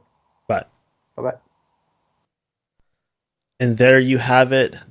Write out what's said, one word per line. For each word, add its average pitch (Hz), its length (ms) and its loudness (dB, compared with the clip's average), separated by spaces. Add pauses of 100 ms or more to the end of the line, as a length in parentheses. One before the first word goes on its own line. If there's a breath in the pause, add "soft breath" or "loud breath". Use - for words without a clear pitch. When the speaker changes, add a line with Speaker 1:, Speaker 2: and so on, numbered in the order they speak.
(480)
Speaker 1:
Bye. 98 180 -6 (500)
Speaker 2:
Bye-bye. 123 220 -10 (2250)
Speaker 1:
And 120 160 -2
there 131 220 4
you 131 180 0
have 127 340 0
it. 131 240 -2 (160)